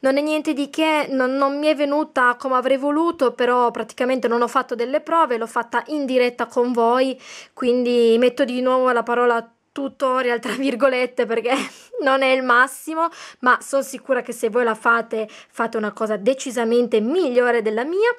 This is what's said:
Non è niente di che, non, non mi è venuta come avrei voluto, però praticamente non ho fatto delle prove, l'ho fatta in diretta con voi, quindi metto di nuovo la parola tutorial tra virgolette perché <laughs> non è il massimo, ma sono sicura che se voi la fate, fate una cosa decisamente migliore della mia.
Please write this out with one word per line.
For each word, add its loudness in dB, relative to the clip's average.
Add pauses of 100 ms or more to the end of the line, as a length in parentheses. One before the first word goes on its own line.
Non 2
è 2
niente -2
di -4
che, 0
non, 0
non 0
mi 0
è 4
venuta 0
come -4
avrei 2
voluto, 0
però 2
praticamente -4
non 2
ho 0
fatto -2
delle -2
prove, 0
l'ho -4
fatta -4
in -4
diretta 0
con 0
voi, 2 (320)
quindi 2
metto 2
di -4
nuovo 2
la 0
parola 0 (260)
tutorial -2
tra -6
virgolette 0
perché -2 (240)
<laughs> -10
non 2
è 2
il 2
massimo, 0 (320)
ma 2
sono -2
sicura -4
che -10
se -4
voi 0
la 0
fate, -2
fate -8
una -4
cosa -4
decisamente 0
migliore 0
della -2
mia. 0